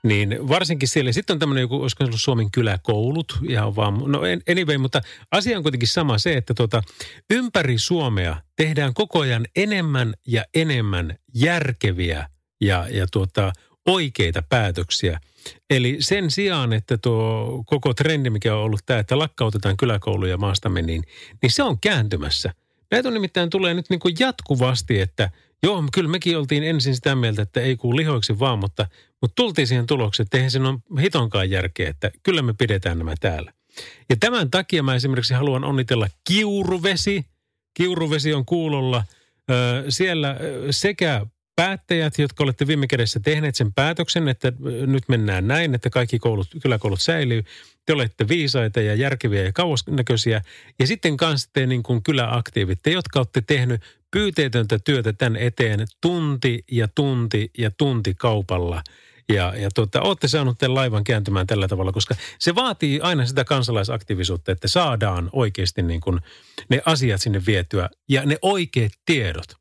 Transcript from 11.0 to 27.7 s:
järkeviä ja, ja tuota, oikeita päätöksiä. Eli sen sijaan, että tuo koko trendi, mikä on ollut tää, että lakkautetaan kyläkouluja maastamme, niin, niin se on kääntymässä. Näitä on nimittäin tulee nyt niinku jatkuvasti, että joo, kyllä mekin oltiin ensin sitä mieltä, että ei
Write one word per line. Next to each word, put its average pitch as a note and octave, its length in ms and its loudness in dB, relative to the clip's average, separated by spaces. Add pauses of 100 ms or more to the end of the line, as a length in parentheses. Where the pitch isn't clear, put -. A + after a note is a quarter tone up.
järkeviä A2 920 0 (320)
ja, F#2 300 2
ja F#2+ 220 0
tuota, F#2+ 400 0 (340)
oikeita A#2+ 600 0
päätöksiä. F2+ 720 0 (500)
Eli C3 300 2
sen F#3+ 300 0
sijaan, E3 420 0
että A2 260 -2
tuo A2+ 680 -2
koko C#3 280 2
trendi, C#3+ 360 2
mikä G#2+ 260 2
on G#2+ 60 0
ollut G#2+ 240 0
tää, B2 120 2
että B2+ 200 2
lakkautetaan G#2+ 580 0
kyläkouluja F#2+ 600 0
maastamme, F#2+ 460 0
niin, E2 200 -2 (400)
niin A#2+ 100 4
se C#4+ 100 2
on F3+ 180 0
kääntymässä. G2 760 0 (360)
Näitä B3+ 180 2
on A#3 60 -2
nimittäin F#3 360 -2
tulee F#3 240 0
nyt F3 160 -4
niinku F3+ 180 2 (100)
jatkuvasti, B2+ 840 0
että F#2 300 0 (340)
joo, F3+ 200 2 (100)
kyllä F3 140 2
mekin E3 300 0
oltiin D3 260 0
ensin C#3 300 0
sitä C3+ 200 0
mieltä, A2+ 280 0
että G2+ 180 -2
ei C3 160 0